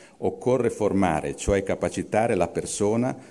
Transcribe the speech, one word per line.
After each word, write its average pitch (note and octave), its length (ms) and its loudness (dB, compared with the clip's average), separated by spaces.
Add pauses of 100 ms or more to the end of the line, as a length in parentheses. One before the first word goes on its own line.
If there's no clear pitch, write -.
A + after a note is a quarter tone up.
(180)
Occorre A#2+ 540 0
formare, F2+ 640 2
cioè G2 260 0
capacitare G2 720 0
la F2 140 2
persona, G#2+ 680 -2 (160)